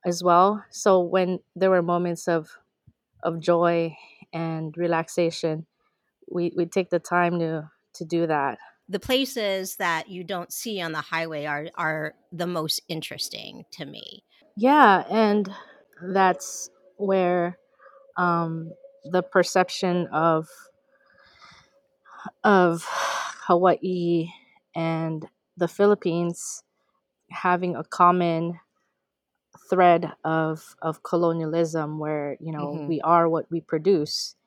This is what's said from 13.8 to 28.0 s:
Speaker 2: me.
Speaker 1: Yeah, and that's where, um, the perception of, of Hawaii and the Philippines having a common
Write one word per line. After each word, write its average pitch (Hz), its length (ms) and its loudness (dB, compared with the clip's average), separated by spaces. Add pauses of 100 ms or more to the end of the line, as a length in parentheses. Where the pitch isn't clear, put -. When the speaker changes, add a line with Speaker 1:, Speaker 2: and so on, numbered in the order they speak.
Speaker 2:
me. - 380 -20 (320)
Speaker 1:
Yeah, 233 540 6
and 208 400 2 (520)
that's 185 680 -2 (280)
where, 180 600 0 (600)
um, 165 540 -2 (400)
the 180 120 2
perception 180 840 0
of, 160 400 0 (2000)
of 180 400 4 (640)
Hawaii 175 840 2 (460)
and 160 520 -4 (300)
the 180 100 0
Philippines 175 960 0 (680)
having 180 440 -2
a 147 80 -8
common 170 760 2 (1120)